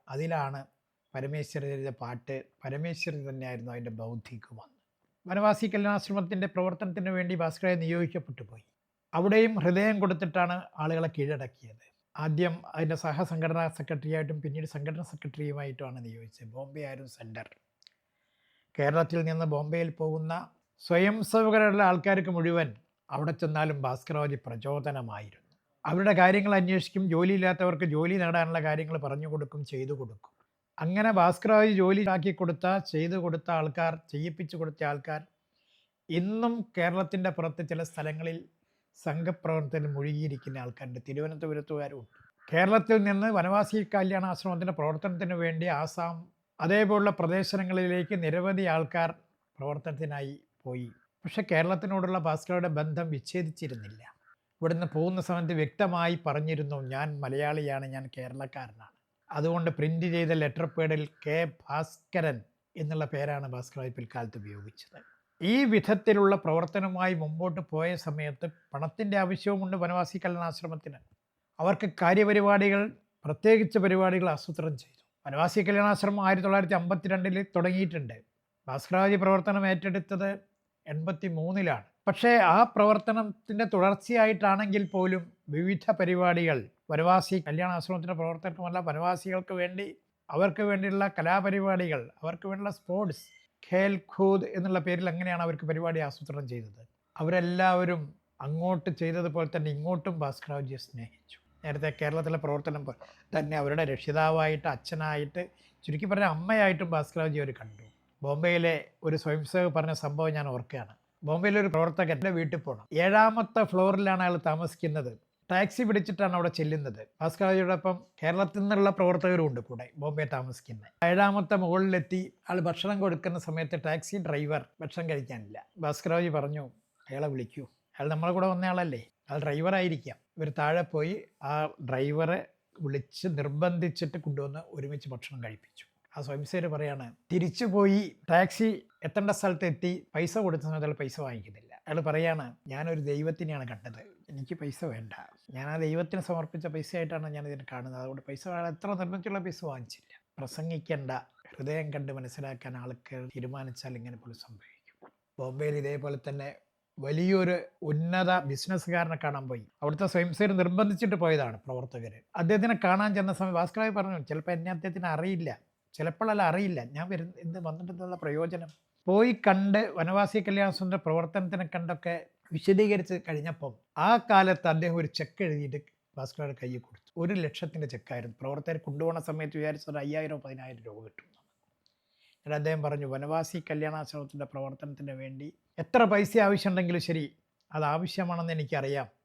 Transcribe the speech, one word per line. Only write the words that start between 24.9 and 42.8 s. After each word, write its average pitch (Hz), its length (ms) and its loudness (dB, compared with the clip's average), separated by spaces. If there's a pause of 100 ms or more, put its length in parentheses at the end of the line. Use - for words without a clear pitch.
അവരുടെ 185 280 4
കാര്യങ്ങൾ 190 420 6
അന്വേഷിക്കും, 190 560 2
ജോലിയില്ലാത്തവർക്ക് 180 760 2
ജോലി 170 320 2
നേടാനുള്ള 165 460 2
കാര്യങ്ങൾ 156 360 -2
പറഞ്ഞു 143 300 -6
കൊടുക്കും, 147 360 -6
ചെയ്തു 131 280 -6
കൊടുക്കും. 120 400 -12 (460)
അങ്ങനെ 196 320 2
ഭാസ്കരാജ് 208 640 6
ജോലി 190 360 6
ആക്കി 185 240 2
കൊടുത്ത, 170 340 -2 (120)
ചെയ്തു 170 380 -2
കൊടുത്ത 170 340 -4
ആൾക്കാർ, 160 420 0 (180)
ചെയ്യിപ്പിച്ചു 160 460 -6
കൊടുത്ത 156 280 -6
ആൾക്കാർ 147 360 -4 (880)
ഇന്നും 214 460 0 (220)
കേരളത്തിൻ്റെ 185 540 0
പുറത്ത് 165 380 -4
ചില 165 140 -4
സ്ഥലങ്ങളിൽ 160 560 -6 (600)
സംഘപ്രവർത്തനത്തിൽ 160 920 -2
മുഴുകിയിരിക്കുന്ന 143 680 -4
ആൾക്കാരുണ്ട്. 123 500 -10
തിരുവനന്തപുരത്തുകാരും 147 880 -6
ഉണ്ട്. 113 180 -18 (320)
കേരളത്തിൽ 214 540 6